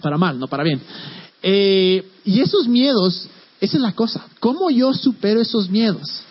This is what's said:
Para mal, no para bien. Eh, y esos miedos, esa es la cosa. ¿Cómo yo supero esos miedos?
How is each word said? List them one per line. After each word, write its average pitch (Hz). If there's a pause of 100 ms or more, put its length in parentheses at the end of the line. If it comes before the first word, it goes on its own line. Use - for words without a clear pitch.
Para 147
mal, 165
no 131
para 139
bien. 151 (640)
Eh, 190 (200)
y 208
esos 370
miedos, 240 (320)
esa 208
es 277
la 220
cosa. - (120)
¿Cómo 330
yo 262
supero 220
esos 220
miedos? 190